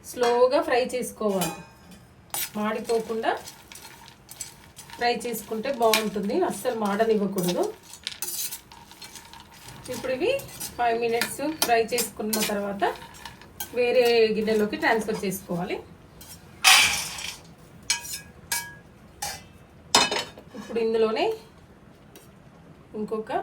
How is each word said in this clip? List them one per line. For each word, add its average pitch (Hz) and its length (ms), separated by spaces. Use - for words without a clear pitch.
స్లోగా 247 560
ఫ్రై 254 140
చేసుకోవాలి. 196 600
మాడిపోకుండా 226 720
ఫ్రై 240 140
చేసుకుంటే 220 460
బాగుంటుంది, 214 540
అస్సలు 247 360
మాడనివ్వకూడదు. 202 760
ఇప్పుడు 480 220
ఇవి 381 160
ఫైవ్ 233 260
మినిట్స్ 233 360
ఫ్రై 233 160
చేసుకున్న 214 480
తర్వాత 202 320
వేరే 247 260
గిన్నెలోకి 214 460
ట్రాన్స్‌ఫర్ 220 420
చేసుకోవాలి. 185 540
ఇప్పుడు 226 280
ఇందులోనే 226 400
ఇంకొక 214 320